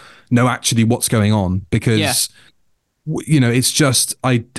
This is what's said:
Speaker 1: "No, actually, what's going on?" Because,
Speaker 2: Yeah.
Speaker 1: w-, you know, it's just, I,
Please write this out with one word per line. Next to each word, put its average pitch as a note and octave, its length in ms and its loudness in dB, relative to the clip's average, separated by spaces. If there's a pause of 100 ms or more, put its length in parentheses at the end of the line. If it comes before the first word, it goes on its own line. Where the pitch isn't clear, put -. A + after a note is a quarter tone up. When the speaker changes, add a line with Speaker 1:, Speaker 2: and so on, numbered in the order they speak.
(300)
Speaker 1:
"No, A#2+ 180 2
actually, A#2 360 0
what's A#2 240 0
going G#2+ 240 2
on?" F#2+ 380 0
Because, A2+ 300 0
Speaker 2:
Yeah. C#3 120 -2 (960)
Speaker 1:
w-, D#3 180 -6 (100)
you C#3+ 60 4
know, A#2+ 100 2
it's B2 220 0
just, - 500 0
I, B2+ 220 0 (140)